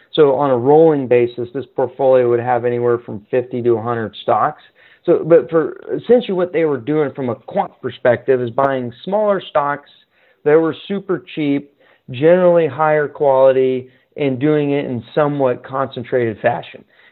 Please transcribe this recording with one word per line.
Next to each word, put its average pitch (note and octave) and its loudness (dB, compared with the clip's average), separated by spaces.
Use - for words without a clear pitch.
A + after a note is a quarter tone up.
So C#3 4
on C#3+ 0
a B2 2
rolling D3 4
basis, A#2+ 0
this C3 -10
portfolio B2+ 0
would A#2+ 2
have A#2+ -2
anywhere A#2+ 0
from A2+ -14
fifty B2 -4
to A#2+ 2
a G#2+ -6
hundred A2+ -6
stocks. B2 -2
So, E3 2
but D#3 4
for D#3+ -2
essentially G3+ 0
what F3+ -4
they D#3+ 0
were C#3+ -2
doing D3 -2
from B2+ -6
a A2+ -4
quant - -6
perspective C3 -2
is A#2+ -6
buying B2+ -2
smaller G3+ -2
stocks C#3+ -4
that D3 2
were D#3+ 2
super G3 -6
cheap, C#3+ -4
generally E3+ 4
higher D3+ 0
quality, C3 2
and C3+ -2
doing D3 0
it C#3+ -2
in B2 -6
somewhat C#3 -2
concentrated B2+ -4
fashion. - -6